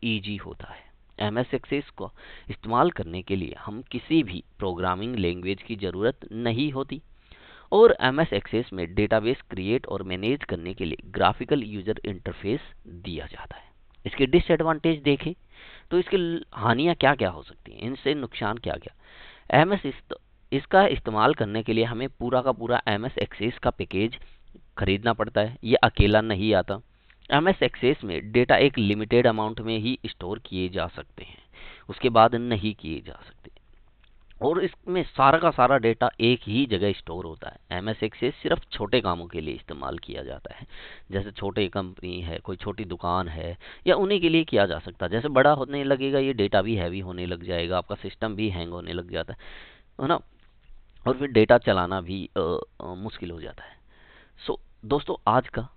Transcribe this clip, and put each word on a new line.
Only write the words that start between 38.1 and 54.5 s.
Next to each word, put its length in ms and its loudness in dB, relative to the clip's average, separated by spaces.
सिर्फ 380 -4
छोटे 280 0
कामों 260 -2
के 140 -8
लिए 140 -6
इस्तेमाल 440 -10
किया 240 -12
जाता 320 -14
है, 120 -18
जैसे 200 -4
छोटे 380 -2
कंपनी 520 -8
है, 180 -8
कोई 180 -10
छोटी 280 -8
दुकान 440 -4
है, 300 -10
या 100 6
उन्हीं 240 2
के 80 2
लिए 160 4
किया 220 4
जा 120 -4
सकता 280 -8
है। 60 -4
जैसे 160 -2
बड़ा 240 6
होने 320 -2
लगेगा 340 0
ये 140 0
डेटा 300 2
भी 140 0
हैवी 240 -4
होने 260 -8
लग 160 -6
जाएगा, 360 -2
आपका 160 -6
सिस्टम 400 -8
भी 160 -2
हैंग 220 -6
होने 200 -10
लग 180 -8
जाता 220 -6
है, 60 -14
है 60 -2
ना, 120 2
और 100 0
फिर 120 -4
डेटा 300 6
चलाना 420 0
भी, 360 -8
अ, 40 -2
अ, 200 -2
मुश्किल 480 -12
हो 100 -14
जाता 240 -16
है। 120 -20
So, 100 -4